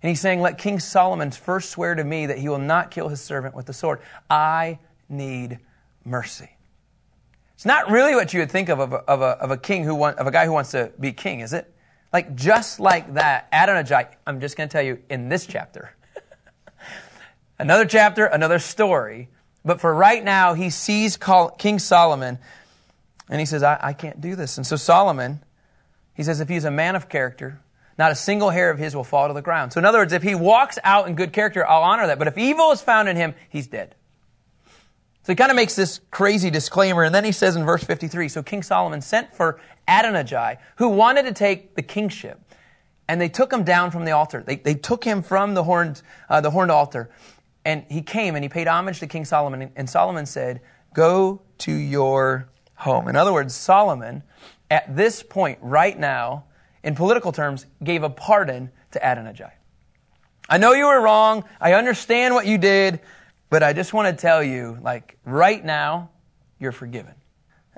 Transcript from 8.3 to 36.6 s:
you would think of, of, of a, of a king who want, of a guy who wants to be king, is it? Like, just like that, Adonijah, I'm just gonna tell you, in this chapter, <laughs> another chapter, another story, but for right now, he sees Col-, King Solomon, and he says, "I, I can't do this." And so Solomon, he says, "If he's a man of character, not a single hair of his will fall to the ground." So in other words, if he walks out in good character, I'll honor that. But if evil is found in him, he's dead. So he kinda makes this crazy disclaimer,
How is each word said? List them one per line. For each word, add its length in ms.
you 80
would 100
think 180
of, 100
of, 140
of 280
a, 40
of 260
a 60
king 260
who 120
want, 240
of 80
a 40
guy 140
who 80
wants 180
to 280
be 120
king, 280
is 140
it? 200
Like, 220
just 440
like 360
that, 360
Adonijah, 600
I'm 120
just 160
gonna 140
tell 140
you, 160
in 180
this 200
chapter, 420
<laughs> 840
another 260
chapter, 400
another 340
story, 720
but 160
for 120
right 300
now, 300
he 160
sees 480
Col-, 320
King 300
Solomon, 580
and 120
he 60
says, 180
"I, 180
I 120
can't 280
do 140
this." 220
And 80
so 100
Solomon, 680
he 80
says, 180
"If 100
he's 140
a 80
man 240
of 140
character, 500
not 140
a 40
single 360
hair 180
of 80
his 180
will 80
fall 260
to 40
the 80
ground." 320
So 60
in 60
other 120
words, 160
if 80
he 140
walks 480
out 240
in 80
good 180
character, 340
I'll 140
honor 240
that. 140
But 80
if 100
evil 340
is 100
found 280
in 60
him, 180
he's 160
dead. 300
So 100
he 20
kinda 200
makes 200
this 240
crazy 400
disclaimer, 540